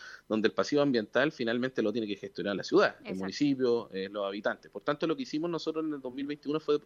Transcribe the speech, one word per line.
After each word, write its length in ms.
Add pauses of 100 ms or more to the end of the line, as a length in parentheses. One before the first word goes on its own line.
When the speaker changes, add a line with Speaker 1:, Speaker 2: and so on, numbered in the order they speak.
(280)
Speaker 1:
donde 200
el 60
pasivo 280
ambiental 480
finalmente 520
lo 100
tiene 160
que 80
gestionar 400
la 80
ciudad, 360
el 0
Speaker 2:
Exacto. 200
Speaker 1:
municipio, 720
eh, 180
los 160
habitantes. 440
Por 120
tanto, 240
lo 80
que 80
hicimos 280
nosotros 340
en 80
el 80
dos 140
mil 120
veintiuno 320
fue 280